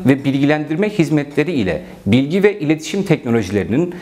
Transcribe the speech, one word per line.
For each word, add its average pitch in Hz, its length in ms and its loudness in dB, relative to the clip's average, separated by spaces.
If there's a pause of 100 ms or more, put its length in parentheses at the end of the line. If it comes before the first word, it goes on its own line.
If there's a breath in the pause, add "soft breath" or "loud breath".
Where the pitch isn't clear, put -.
ve 131 180 4
bilgilendirme 147 640 0
hizmetleri 151 640 0
ile 90 300 -2 (240 loud breath)
bilgi 139 360 2
ve 202 180 2
iletişim 156 420 -2
teknolojilerinin 117 1000 0